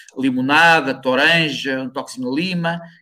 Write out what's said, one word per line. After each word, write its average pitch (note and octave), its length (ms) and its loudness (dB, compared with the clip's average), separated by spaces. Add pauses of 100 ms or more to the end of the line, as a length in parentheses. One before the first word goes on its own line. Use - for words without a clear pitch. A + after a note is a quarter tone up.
(160)
limonada, C3+ 760 2
toranja, C3+ 880 0
um B2+ 80 -8
toquezinho C3 400 -8
de C#3 100 -2
lima, E3+ 400 -4 (220)